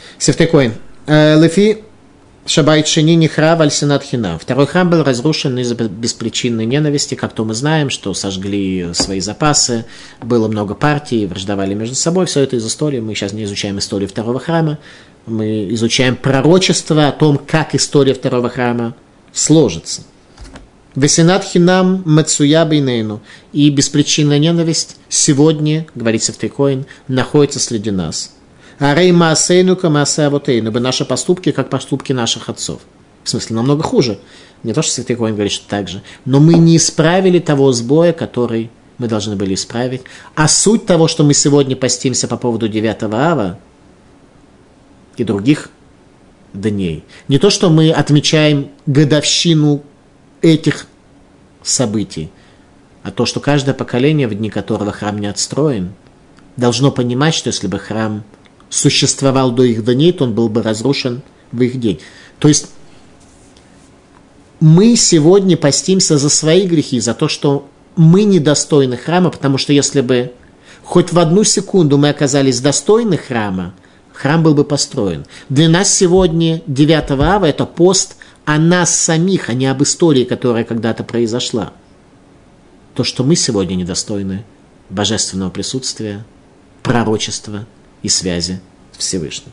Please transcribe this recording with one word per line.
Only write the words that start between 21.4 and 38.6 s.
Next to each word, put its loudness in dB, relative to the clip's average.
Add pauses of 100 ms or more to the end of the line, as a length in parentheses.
хинам 2
мацуя 2
бейнейну». -2 (300)
И 4
беспричинная 0
ненависть 0 (140)
сегодня, 2 (100)
говорит -2
Сефтей -6
Коэн, -2 (240)
находится 0
среди -2
нас. -6 (480)
«Арей 4
маасейну 4
ка 0
маасе 0
авотейну», 0
ибо -2
наши -2
поступки, -2
как -6
поступки -6
наших -4
отцов. -10 (440)
В -8
смысле, -6
намного 0
хуже. -2 (420)
Не -6
то, -2
что -4
Сефтей -4
Коэн -2
говорит, -2
что -8
так -4
же. -12 (220)
Но 2
мы 6
не 6
исправили 2
того 2
сбоя, 2
который -4 (300)